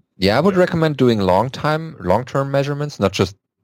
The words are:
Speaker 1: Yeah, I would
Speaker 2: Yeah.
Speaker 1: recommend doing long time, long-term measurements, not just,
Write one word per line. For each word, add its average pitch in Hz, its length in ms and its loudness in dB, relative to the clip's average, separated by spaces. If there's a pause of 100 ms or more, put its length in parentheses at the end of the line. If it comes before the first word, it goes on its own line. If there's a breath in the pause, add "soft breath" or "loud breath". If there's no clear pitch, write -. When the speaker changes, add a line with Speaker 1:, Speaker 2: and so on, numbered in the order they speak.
(220)
Speaker 1:
Yeah, 98 160 2
I - 20 2
would 190 140 2
Speaker 2:
Yeah. 180 60 2
Speaker 1:
recommend 160 360 0
doing 123 220 4
long 98 320 2
time, 156 480 -6
long-term 127 520 -2
measurements, 143 500 -4
not 98 120 0
just, - 220 -2 (300)